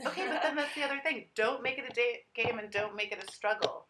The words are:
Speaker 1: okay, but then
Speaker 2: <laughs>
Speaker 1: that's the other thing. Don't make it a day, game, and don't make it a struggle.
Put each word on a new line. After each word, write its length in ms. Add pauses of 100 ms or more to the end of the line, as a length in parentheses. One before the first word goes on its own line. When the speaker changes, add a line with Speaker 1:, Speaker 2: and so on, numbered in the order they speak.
Speaker 1:
okay, 220
but 140
then 140
Speaker 2:
<laughs> 0
Speaker 1:
that's 180
the 80
other 180
thing. 340
Don't 280
make 160
it 100
a 40
day, 320 (100)
game, 240
and 120
don't 240
make 180
it 100
a 100
struggle. 580